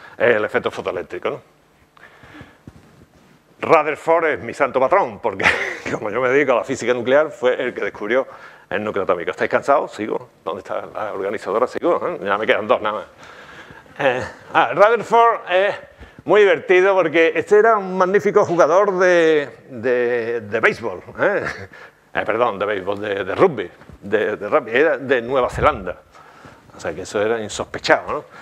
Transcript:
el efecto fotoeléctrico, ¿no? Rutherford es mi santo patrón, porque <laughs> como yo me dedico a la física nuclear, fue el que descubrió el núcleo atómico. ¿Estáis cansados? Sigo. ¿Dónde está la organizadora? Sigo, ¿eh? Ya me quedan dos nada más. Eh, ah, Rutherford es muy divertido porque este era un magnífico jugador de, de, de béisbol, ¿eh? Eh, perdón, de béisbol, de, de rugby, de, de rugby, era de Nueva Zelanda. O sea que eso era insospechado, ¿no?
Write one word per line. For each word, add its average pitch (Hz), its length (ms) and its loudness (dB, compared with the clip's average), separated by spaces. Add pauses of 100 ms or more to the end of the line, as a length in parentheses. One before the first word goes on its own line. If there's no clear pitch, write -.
(180)
el 110 260 0
efecto 107 280 -2
fotoeléctrico, 90 580 -8
¿no? 139 120 -8 (2250)
Rutherford 156 640 2
es 139 140 -2
mi 113 140 -10
santo 135 260 0
patrón, 131 400 0
porque 101 260 -2 (220)
<laughs> - 240 -10
como 110 180 -6
yo 107 100 -4
me 127 100 0
dedico 135 240 4
a - 20 2
la 104 80 0
física 123 320 -2
nuclear, 131 340 2
fue 123 320 -2
el 123 140 -6
que 113 60 -8
descubrió 107 440 -2 (420)
el 104 160 -6
núcleo 104 200 -4
atómico. 87 260 -2
¿Estáis 110 220 -4
cansados? 143 400 0
Sigo. 107 380 -8 (140)
¿Dónde 92 160 -8
está 98 340 -10
la 101 200 -8
organizadora? 101 540 -4
Sigo, 127 400 -2
¿eh? 175 160 -8
Ya 101 160 -2
me 107 80 -6
quedan 107 200 0
dos 110 140 2
nada 104 180 -4
más. 85 60 -12 (920)
Eh, 127 240 0 (300)
ah, 131 200 2
Rutherford 220 680 4 (100)
es 190 240 2 (500)
muy 196 160 6
divertido 185 520 4
porque 165 420 4
este 196 220 4
era 220 200 6
un 185 200 -6
magnífico 196 480 2
jugador 175 540 4
de, 160 500 4 (200)
de, 120 720 -2
de 104 180 -4
béisbol, 107 420 -2 (180)
¿eh? 165 240 0 (720)
Eh, 92 120 -4
perdón, 110 340 0
de 101 60 -4
béisbol, 101 360 -4
de, 101 220 -4
de 92 120 -6
rugby, 113 340 0 (320)
de, 104 360 -2
de 101 120 -8
rugby, 120 220 -2
era 143 260 2
de 127 240 -2
Nueva 123 280 -2
Zelanda. 113 480 -4 (800)
O - 40 -20
sea 85 140 -8
que 85 80 -12
eso 101 200 -4
era 110 200 0
insospechado, 104 680 -2
¿no? 147 120 -6 (180)